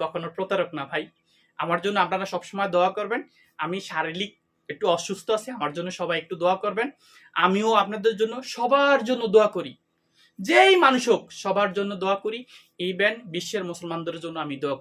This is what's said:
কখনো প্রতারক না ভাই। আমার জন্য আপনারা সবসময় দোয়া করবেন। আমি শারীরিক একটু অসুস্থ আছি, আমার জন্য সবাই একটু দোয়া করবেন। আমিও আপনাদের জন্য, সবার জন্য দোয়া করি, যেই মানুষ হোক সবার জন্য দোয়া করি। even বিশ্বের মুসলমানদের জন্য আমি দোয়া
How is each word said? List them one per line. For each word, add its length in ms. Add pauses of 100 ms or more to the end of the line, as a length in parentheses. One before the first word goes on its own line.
কখনো 320
প্রতারক 380
না 120
ভাই। 180 (540)
আমার 240
জন্য 180
আপনারা 260
সবসময় 500
দোয়া 140
করবেন। 320 (360)
আমি 200 (120)
শারীরিক 420 (380)
একটু 180
অসুস্থ 440
আছি, 200
আমার 220
জন্য 180
সবাই 280
একটু 160
দোয়া 200
করবেন। 320 (460)
আমিও 400
আপনাদের 440
জন্য, 260
সবার 600
জন্য 240
দোয়া 200
করি, 240 (680)
যেই 360
মানুষ 340
হোক 220
সবার 420
জন্য 220
দোয়া 200
করি। 300 (420)
even 260 (120)
বিশ্বের 380
মুসলমানদের 560
জন্য 200
আমি 180
দোয়া 240